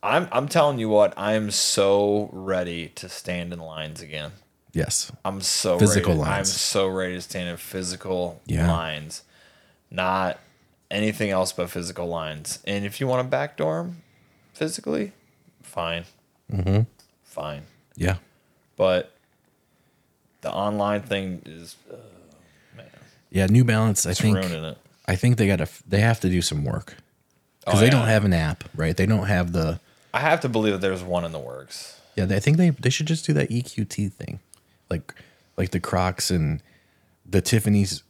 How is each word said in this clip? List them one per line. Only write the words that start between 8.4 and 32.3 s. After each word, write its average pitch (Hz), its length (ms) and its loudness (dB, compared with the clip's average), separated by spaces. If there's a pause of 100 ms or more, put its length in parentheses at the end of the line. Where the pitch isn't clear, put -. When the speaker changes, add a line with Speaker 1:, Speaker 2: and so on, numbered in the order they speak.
Speaker 2:
Yeah. 82 240 2
Speaker 1:
lines. 80 540 -4 (680)
Not 92 480 0 (500)
anything 107 420 0
else 92 220 0
but 90 160 -4
physical 87 380 -8
lines. 78 580 -8
And 101 220 -4
if 101 140 -8
you 135 80 -2
wanna 127 160 0
backdoor 151 560 -4
'em 175 220 -10 (520)
physically, 196 600 -6 (480)
fine. 85 420 -6 (480)
Speaker 2:
Mm-hmm. 98 300 2 (420)
Speaker 1:
Fine. 73 380 -10 (340)
Speaker 2:
Yeah. 92 220 -2 (580)
Speaker 1:
But 90 360 2 (1300)
the - 100 -6
online 104 500 0
thing 95 440 -6
is, 82 300 -18 (140)
uh, - 60 -18 (800)
man. 117 100 -20 (440)
Speaker 2:
Yeah, 95 160 2
New 117 180 8
Balance, 110 420 2
I 85 40 -2
Speaker 1:
It's 90 100 -2
Speaker 2:
think, 104 160 4
Speaker 1:
ruining 87 280 -4
it. 80 140 -10 (300)
Speaker 2:
I 92 80 2
think 123 220 4
they 107 80 6
gotta 92 160 2
f-, - 260 -8
they 98 120 2
have 113 200 4
to 95 80 0
do 90 140 2
some 73 220 -2
work. - 300 -6 (680)
'Cause 90 120 4
Speaker 1:
Oh, - 40 8
Speaker 2:
they 113 60 8
Speaker 1:
yeah. 123 60 8
Speaker 2:
don't 120 140 4
have 110 180 4
an 98 80 4
app, 80 320 0 (120)
right? 80 200 0
They - 100 2
don't 101 200 2
have 90 260 0
the 85 280 0 (340)
Speaker 1:
I 120 60 2
have 156 200 2
to 143 80 -4
believe 110 240 2
that 95 80 -2
there's 95 220 -2
one 87 220 -2
in 82 80 -6
the 78 60 -8
works. - 640 -14 (140)
Speaker 2:
Yeah, 101 120 0
they, 95 100 2